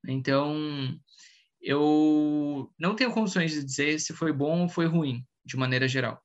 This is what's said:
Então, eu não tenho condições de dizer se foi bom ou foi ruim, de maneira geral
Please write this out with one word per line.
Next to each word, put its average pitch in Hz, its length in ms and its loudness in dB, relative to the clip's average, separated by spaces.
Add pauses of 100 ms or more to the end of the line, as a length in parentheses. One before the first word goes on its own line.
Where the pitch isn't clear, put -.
Então, 135 460 0 (1040)
eu 151 1160 2
não 180 180 0
tenho 240 160 0
condições 185 420 0
de 147 100 -4
dizer 143 360 -2
se 156 140 -6
foi 160 180 -2
bom 151 320 0
ou 175 60 0
foi 170 160 0
ruim, 151 400 0 (180)
de - 140 -10
maneira 127 300 2
geral 123 380 -2